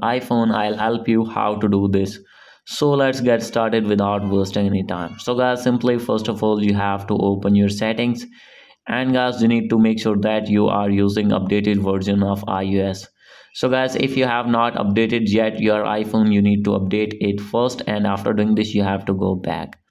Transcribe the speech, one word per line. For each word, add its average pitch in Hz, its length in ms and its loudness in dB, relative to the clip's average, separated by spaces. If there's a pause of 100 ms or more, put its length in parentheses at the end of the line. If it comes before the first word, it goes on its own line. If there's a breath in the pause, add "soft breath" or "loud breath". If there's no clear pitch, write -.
iPhone, 117 500 0
I'll 107 240 -2
help 113 300 -2
you 113 180 2
how 107 300 -2
to 104 120 -2
do 98 240 2
this. 98 280 -2 (460 loud breath)
So - 260 0
let's 135 300 0
get 117 200 2
started 113 460 0
without 101 420 0
wasting 98 380 0
any 98 180 0
time. 87 320 -8
So - 160 -4
guys, 123 300 0
simply 123 340 0
first 110 300 -2
of 107 160 -4
all 107 200 2
you 101 120 2
have 101 320 -2
to 104 80 0
open 101 400 2
your 101 140 4
settings, 117 580 -2 (600 loud breath)
and 127 260 -2
guys 123 280 0
you 113 60 4
need 113 200 2
to 113 120 2
make 110 200 4
sure 107 160 0
that 107 320 0
you 104 200 2
are 101 240 0
using 101 380 2
updated 101 540 0
version 98 380 0
of 98 260 0
I 98 180 -2
O 98 160 0
S. 95 260 -4 (480 loud breath)
So 131 120 -2
guys, 131 280 0
if 135 200 -2
you 131 100 2
have 120 200 0
not 117 300 2
updated 113 500 0
yet 110 340 2
your 107 260 2
iPhone, 107 460 0
you 101 80 4
need 101 260 2
to 101 140 2
update 104 400 -2
it 101 220 -2
first, 120 460 -2
and 104 180 -2
after 101 260 -2
doing 107 220 2
this 107 220 0
you 104 80 2
have 98 220 -2
to 98 100 0
go 95 180 0
back. 85 460 -8 (120)